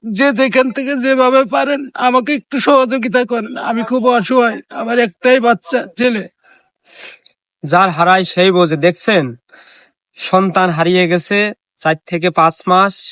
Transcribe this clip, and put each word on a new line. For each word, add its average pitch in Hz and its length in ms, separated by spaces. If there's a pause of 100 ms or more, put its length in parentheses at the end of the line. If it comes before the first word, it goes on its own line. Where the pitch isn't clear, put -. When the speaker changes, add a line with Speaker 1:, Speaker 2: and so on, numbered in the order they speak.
(160)
Speaker 1:
যে 254 180
যেখান 262 380
থেকে 269 220 (100)
যেভাবে 262 380 (140)
পারেন 277 260 (260)
আমাকে 254 260
একটু 277 240 (100)
সহযোগিতা 254 540 (100)
করেন। 233 220 (160)
আমি 233 140
খুব 247 180 (140)
অসহায়, 233 420 (220)
আমার 226 200
একটাই 254 400
বাচ্চা 233 400 (160)
ছেলে। 233 280 (1400)
Speaker 2:
যার 175 280
হারায় 175 400
সেই 190 200
বোঝে। 170 260
দেখছেন, 170 480 (920)
সন্তান 185 520
হারিয়ে 175 420
গেছে 180 280 (400)
চার 156 180 (100)
থেকে 170 240
পাঁচ 165 240 (120)
মাস 190 260 (180)